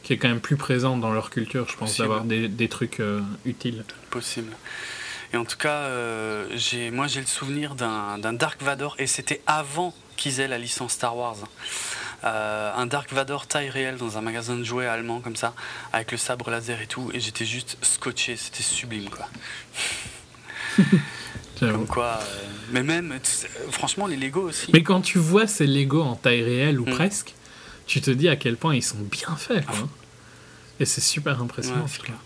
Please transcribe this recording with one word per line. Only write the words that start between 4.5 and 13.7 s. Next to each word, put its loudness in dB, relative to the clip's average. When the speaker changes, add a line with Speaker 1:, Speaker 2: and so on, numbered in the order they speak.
Speaker 2:
Et 0
en 2
tout -4
cas, 2
euh, -2
j'ai, -2
moi, 0
j'ai -2
le -4
souvenir -2
d'un, -2
d'un -2
Dark -2
Vador, -2
et 0
c'était -2
avant 0
qu'ils -2
aient 2
la -2
licence -4
Star 0
Wars. -4
Euh, 0
un 0
Dark -4
Vador -2
taille -2